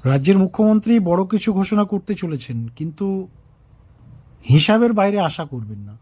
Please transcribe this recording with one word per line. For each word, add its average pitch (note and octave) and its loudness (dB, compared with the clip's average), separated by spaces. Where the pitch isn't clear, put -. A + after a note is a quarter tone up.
রাজ্যের C#3+ 4
মুখ্যমন্ত্রী G#3+ 2
বড় F3 2
কিছু A3 -2
ঘোষণা G#3 0
করতে G3+ -6
চলেছেন, C3 -6
কিন্তু E3 -8
হিসাবের A3 4
বাইরে G3+ 2
আশা D#3+ -8
করবেন G#2+ -12
না। G#2+ -18